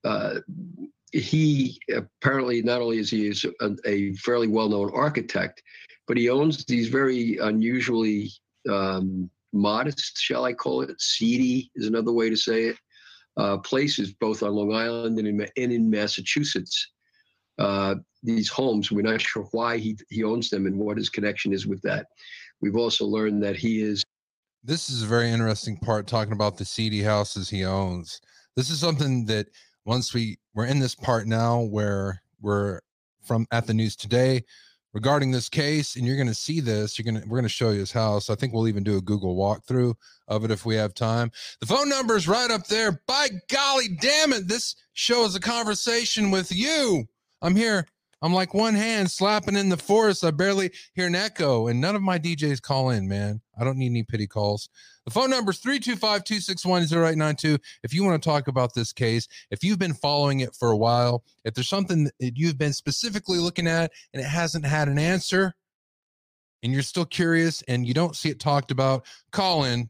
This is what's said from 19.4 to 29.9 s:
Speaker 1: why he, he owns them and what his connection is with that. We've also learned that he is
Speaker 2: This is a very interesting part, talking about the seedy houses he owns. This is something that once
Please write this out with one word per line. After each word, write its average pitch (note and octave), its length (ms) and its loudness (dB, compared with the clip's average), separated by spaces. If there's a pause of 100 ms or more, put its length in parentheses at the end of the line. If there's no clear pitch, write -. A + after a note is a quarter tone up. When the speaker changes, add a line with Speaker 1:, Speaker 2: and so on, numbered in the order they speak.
Speaker 1:
why A#2 260 0
he, G#2+ 200 -4 (120)
he A2 140 -4
owns A2+ 260 0
them G2 160 0
and F#2+ 120 0
what G#2 200 -2
his G#2 120 -2
connection G2+ 420 -2
is G2 140 -2
with G2 160 -4
that. G2 240 -4 (560)
We've G#2 160 0
also A2+ 280 0
learned G#2 380 0
that G2+ 120 -2
he A2 260 0
is G#2 220 -2 (600)
Speaker 2:
This D3+ 260 -4
is B2+ 120 -4
a G#2+ 60 -2
very A#2 240 2
interesting A2+ 460 -2
part, G#2+ 300 -2
talking A2 260 -2
about G#2 240 0
the G2+ 80 -8
seedy G#2+ 360 -2
houses G#2 480 0
he F#2+ 160 -2
owns. F#2 560 -4 (340)
This B2+ 140 -2
is D#3+ 100 -4
something C#3 460 0
that G#2+ 220 0 (380)
once A#2 280 -2